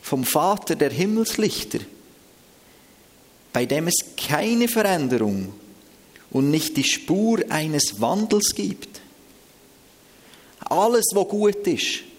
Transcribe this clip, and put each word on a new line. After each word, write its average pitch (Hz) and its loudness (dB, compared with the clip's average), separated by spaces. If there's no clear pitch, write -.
vom 131 -2
Vater 175 0
der 143 2
Himmelslichter, 208 -2
bei 123 0
dem 151 -2
es - -4
keine 226 0
Veränderung 127 0
und 139 2
nicht 156 0
die 139 2
Spur 208 0
eines 151 -2
Wandels 185 2
gibt." - -8
Alles, 220 2
was 196 2
gut 208 0
ist - -2